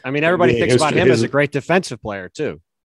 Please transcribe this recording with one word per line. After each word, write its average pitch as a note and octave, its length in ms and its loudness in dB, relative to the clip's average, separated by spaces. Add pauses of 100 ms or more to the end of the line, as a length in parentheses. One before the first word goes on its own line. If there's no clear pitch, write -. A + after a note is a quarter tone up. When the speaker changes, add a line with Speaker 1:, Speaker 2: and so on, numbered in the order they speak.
Speaker 1:
I C3 80 -8
mean, D3 140 -2
everybody E3+ 280 2
Speaker 2:
yeah, A#2 60 0
Speaker 1:
thinks B2 160 2
about D3 180 2
Speaker 2:
his, E3 100 0
Speaker 1:
him D3 80 2
as A2+ 80 2
Speaker 2:
his A#2 40 0
Speaker 1:
a B2 60 -2
great C#3+ 220 0
defensive C#3+ 500 -4
player G2 260 -10
too. F#2+ 320 -8 (260)